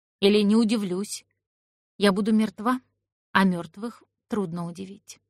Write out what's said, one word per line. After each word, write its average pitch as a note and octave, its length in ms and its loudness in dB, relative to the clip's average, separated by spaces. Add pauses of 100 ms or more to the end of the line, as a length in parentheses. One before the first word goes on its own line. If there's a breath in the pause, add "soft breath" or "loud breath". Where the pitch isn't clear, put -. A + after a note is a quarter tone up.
(200)
Или G#3 220 4
не G3+ 140 4
удивлюсь. G#3 680 -2 (720)
Я G3+ 140 4
буду G#3 220 0
мертва, A3 480 -2 (500)
а F#3+ 120 4
мертвых F#3+ 600 -4 (240)
трудно F3 380 -6
удивить. F#3 540 -16 (100)